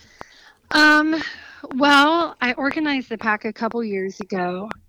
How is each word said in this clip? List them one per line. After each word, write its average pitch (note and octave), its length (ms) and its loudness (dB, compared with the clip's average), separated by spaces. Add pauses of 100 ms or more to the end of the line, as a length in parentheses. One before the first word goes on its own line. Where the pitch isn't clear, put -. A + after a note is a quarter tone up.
(720)
Um, D4+ 500 4 (520)
well, C#4+ 680 2
I B3 120 -2
organized C#4+ 540 -4
the A3+ 100 -8
pac G#3+ 280 -2
a G#3+ 60 -6
couple A#3 300 -4
years G3 380 -6
ago, F#3 480 -6 (200)